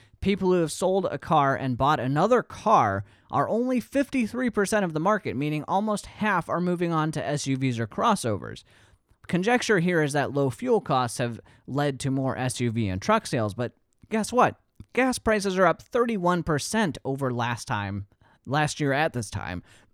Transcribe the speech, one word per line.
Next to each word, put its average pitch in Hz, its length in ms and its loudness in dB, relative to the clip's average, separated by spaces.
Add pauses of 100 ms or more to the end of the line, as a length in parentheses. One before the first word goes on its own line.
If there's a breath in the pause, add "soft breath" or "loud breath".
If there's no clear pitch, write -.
(200 soft breath)
People 190 280 0
who 180 120 4
have 156 120 0
sold 185 340 0
a - 100 -2
car 139 380 2
and 123 240 -2
bought 139 220 2
another 160 420 2
car 110 640 2 (260 soft breath)
are 135 180 0
only 247 300 0
fifty-three 247 720 -2
percent 208 340 2
of 170 80 -2
the 151 60 -4
market, 170 380 0
meaning 151 320 -2
almost 202 380 -2
half - 420 -2
are 170 120 -2
moving 175 320 0
on 156 200 0
to 151 120 -6
S 143 220 -4
U 135 100 0
Vs 131 220 -2
or 113 80 -2
crossovers. 113 760 -2 (640 soft breath)
Conjecture 208 500 2
here 170 240 2
is 143 120 0
that 127 180 0
low 139 180 2
fuel 233 300 0
costs 127 380 -2
have 120 200 -4 (300 soft breath)
led 139 320 -2
to 135 100 -2
more 135 260 0
S 127 220 -4
U 120 140 0
V 110 160 0
and 92 120 -4
truck 220 280 0
sales, 110 260 -2
but 120 200 -6 (360)
guess 214 220 -4
what? 208 240 2 (360)
Gas 254 280 0
prices 202 360 0
are 190 100 6
up 160 160 2
thirty-one 190 600 0
percent 165 640 -2
over 135 280 -2
last 117 360 -4
time, 101 380 -4 (380 soft breath)
last 147 360 -2
year 139 120 0
at 156 200 0
this - 180 -6
time, 90 320 -8 (320 soft breath)